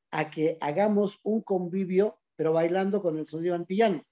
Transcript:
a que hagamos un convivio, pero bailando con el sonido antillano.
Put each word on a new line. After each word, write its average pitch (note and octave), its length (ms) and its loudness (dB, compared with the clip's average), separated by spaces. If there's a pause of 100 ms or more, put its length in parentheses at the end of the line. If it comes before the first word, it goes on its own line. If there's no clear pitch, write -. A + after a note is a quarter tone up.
(120)
a D#3 180 -2
que D#3+ 320 -2
hagamos G3+ 640 0
un G#3+ 180 0
convivio, F#3 800 0 (160)
pero D#3+ 180 0
bailando F#3+ 480 2
con D#3 160 -2
el D#3 80 -6
sonido E3+ 300 -4
antillano. F#3 560 0